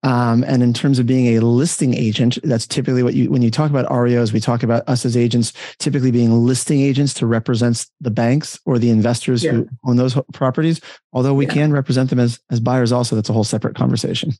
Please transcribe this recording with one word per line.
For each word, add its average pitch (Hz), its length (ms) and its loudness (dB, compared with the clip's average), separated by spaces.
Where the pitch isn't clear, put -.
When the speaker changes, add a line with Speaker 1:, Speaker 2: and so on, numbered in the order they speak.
Speaker 1:
Um, 123 420 2
and 131 160 2
in 120 120 2
terms 139 260 0
of 120 80 0
being 123 280 2
a 113 80 4
listing 123 520 0
agent, 117 480 0
that's 120 240 -2
typically 127 340 -2
what 120 140 0
you, 131 160 0
when 131 100 2
you 117 80 2
talk 151 220 0
about 131 180 0
R 120 180 0
E 120 80 2
Os, 117 160 0
we 110 80 0
talk 117 220 -2
about 117 260 0
us 120 180 -2
as 120 120 0
agents 120 340 0
typically 135 320 0
being 117 200 2
listing 131 360 0
agents 139 340 0
to 123 100 -4
represent 117 640 -2
the 123 120 -4
banks 123 540 -2
or 131 120 0
the 117 140 2
investors 117 520 0
Speaker 2:
Yeah. 151 100 0
Speaker 1:
who 117 160 -2
own 123 120 2
those 127 160 2
ho-, 131 200 -2
properties. 156 460 0
Although 131 200 0
we 139 140 0
Speaker 2:
Yeah. - 60 -6
Speaker 1:
can 151 200 2
represent 131 380 0
them 123 80 0
as, 120 200 0
as - 80 0
buyers 123 320 0
also, 123 240 -2
that's 107 140 -2
a 107 40 0
whole 110 100 2
separate 107 320 -4
conversation. 127 640 -2